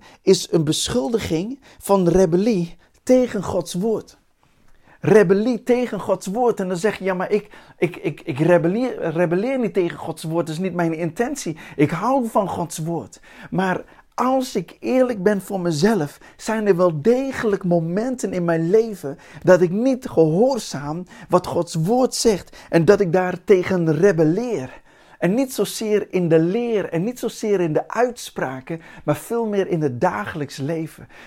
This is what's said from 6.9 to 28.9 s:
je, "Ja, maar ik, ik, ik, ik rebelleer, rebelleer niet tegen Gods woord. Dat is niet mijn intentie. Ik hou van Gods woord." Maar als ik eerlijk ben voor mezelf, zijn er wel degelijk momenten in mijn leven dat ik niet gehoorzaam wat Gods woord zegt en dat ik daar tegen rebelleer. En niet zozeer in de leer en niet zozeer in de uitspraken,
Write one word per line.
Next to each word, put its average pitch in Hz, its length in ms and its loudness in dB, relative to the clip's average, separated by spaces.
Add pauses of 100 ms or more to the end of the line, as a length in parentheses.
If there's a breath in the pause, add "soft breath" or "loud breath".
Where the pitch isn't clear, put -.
je, 190 60 -12
"Ja, 185 100 -2
maar 185 180 -4
ik, 208 180 -2 (280 loud breath)
ik, 175 180 -2
ik, - 260 -8
ik 139 180 -6
rebelleer, 175 720 2
rebelleer 180 500 0
niet 220 140 -2
tegen 165 240 -2
Gods 160 260 -10
woord. 165 220 -2
Dat 160 100 -8
is 175 60 -6
niet 185 120 -4
mijn 170 200 0
intentie. 175 640 -6 (180 loud breath)
Ik 151 160 2
hou 233 360 -2
van 214 200 0
Gods 165 300 -8
woord." 160 440 -8 (280 loud breath)
Maar 180 340 -2 (320 soft breath)
als 254 400 -2
ik 185 240 -6
eerlijk 247 440 0
ben 202 180 2
voor 196 180 -6
mezelf, 170 580 0 (200 loud breath)
zijn 220 300 -4
er 185 80 4
wel 170 260 2
degelijk 240 640 0
momenten 185 720 -2
in 180 120 -2
mijn 165 240 0
leven 208 480 0 (260 loud breath)
dat 180 180 6
ik 180 80 4
niet 247 400 -2
gehoorzaam 160 960 0 (240 loud breath)
wat 180 180 2
Gods - 260 -4
woord 226 420 0
zegt - 420 -2 (120)
en 165 160 2
dat 202 140 6
ik 175 140 0
daar 180 300 -2
tegen 180 500 2
rebelleer. 170 880 0 (360 soft breath)
En 180 160 0
niet 262 200 0
zozeer 202 600 -2
in 180 140 0
de 165 120 6
leer 208 500 0
en 165 140 -2
niet 247 160 -6
zozeer 208 400 -2
in 165 140 0
de - 140 -2
uitspraken, 165 920 -6 (220 loud breath)